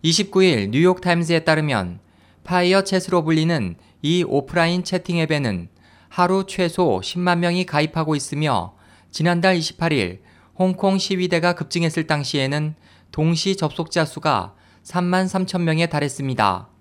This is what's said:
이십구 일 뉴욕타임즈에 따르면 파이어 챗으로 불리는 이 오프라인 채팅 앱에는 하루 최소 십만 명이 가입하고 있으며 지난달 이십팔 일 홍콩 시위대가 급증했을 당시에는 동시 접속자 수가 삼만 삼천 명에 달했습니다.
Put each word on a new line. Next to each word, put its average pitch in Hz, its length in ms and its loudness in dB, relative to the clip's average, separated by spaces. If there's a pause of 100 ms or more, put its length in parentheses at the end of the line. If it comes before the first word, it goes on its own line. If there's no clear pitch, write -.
이십구 190 440 2
일 110 260 2
뉴욕타임즈에 170 680 2
따르면 135 580 0 (460)
파이어 180 380 2
챗으로 180 420 0
불리는 156 500 0 (260)
이 170 240 2
오프라인 170 600 0
채팅 175 320 -2
앱에는 139 500 -2 (400)
하루 185 400 0
최소 165 540 0
십만 175 400 -2
명이 175 240 0
가입하고 156 500 -2
있으며 139 600 -2 (360)
지난달 175 460 2
이십팔 165 340 -2
일 95 300 -2 (360)
홍콩 185 400 2
시위대가 180 540 0
급증했을 165 560 -2
당시에는 147 680 -2 (360)
동시 165 460 0
접속자 160 480 -2
수가 135 500 -2 (280)
삼만 180 440 0
삼천 185 380 -2
명에 165 220 2
달했습니다. 131 840 -2 (120)